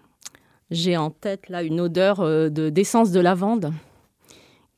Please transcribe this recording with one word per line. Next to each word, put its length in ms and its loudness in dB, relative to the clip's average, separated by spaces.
j'ai 260 -2
en 140 -2
tête 380 -10
là 140 -6
une 180 -2
odeur, 400 0
euh, 280 2
de, 220 -2
d'essence 400 2
de 100 2
lavande 520 2